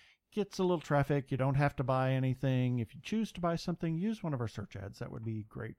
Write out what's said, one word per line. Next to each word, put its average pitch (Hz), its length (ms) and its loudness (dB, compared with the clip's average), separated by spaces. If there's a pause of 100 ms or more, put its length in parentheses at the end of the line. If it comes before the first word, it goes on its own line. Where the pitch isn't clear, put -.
(320)
Gets 202 260 -4
a 190 60 2
little 180 160 4
traffic. 143 500 2
You 135 80 -2
don't 135 160 2
have 143 220 2
to 139 80 -2
buy 131 300 2
anything. 127 640 2
If 113 160 -4
you - 80 -16
choose 214 300 -2
to - 60 -10
buy 170 160 0
something, 165 440 -2
use 214 240 -2
one 160 100 0
of 123 80 -2
our 113 60 -2
search - 280 -8
ads. 98 220 -10
That - 140 -8
would 113 120 -10
be 110 200 -4
great. 110 360 -12